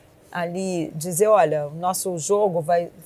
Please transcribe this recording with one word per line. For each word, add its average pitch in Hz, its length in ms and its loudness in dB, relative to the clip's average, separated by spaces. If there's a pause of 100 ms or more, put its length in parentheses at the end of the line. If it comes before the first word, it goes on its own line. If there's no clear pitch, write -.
(300)
ali 175 640 -4
dizer, 180 320 -2
"Olha, 156 420 4
o 147 60 -12
nosso 180 440 -4
jogo 196 420 0
vai, 170 300 0 (160)